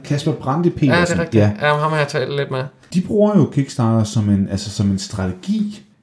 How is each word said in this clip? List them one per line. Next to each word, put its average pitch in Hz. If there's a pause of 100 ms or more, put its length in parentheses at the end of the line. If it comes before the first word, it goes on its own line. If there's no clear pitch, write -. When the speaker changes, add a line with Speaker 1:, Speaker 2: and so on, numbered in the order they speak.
Speaker 1:
Kasper 147
Brande 160
Petersen. 139
Speaker 2:
Ja, 175
det -
er -
rigtigt. 113
Speaker 1:
Ja. 104 (100)
Speaker 2:
Ja, 147
ham 156
har 156
jeg 143
talt 143
lidt 139
med. 131 (300)
Speaker 1:
De 180
bruger 208
jo 139
Kickstarter 113
som 107
en, 98
altså 98
som 101
en 95
strategi, 101 (220)